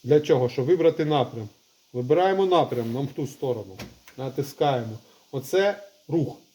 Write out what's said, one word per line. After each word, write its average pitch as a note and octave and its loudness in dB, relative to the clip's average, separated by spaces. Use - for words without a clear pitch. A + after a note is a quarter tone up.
Для D3 4
чого? B2+ 2
Щоб B2+ -4
вибрати D#3+ 2
напрям. A#2+ -2
Вибираємо F3+ 2
напрям B2+ 2
нам C#3 -2
в C#3 -8
ту C#3+ -6
сторону. G#2+ -6
Натискаємо. C3 -2
Оце F#3+ 0
рух. C#3+ -2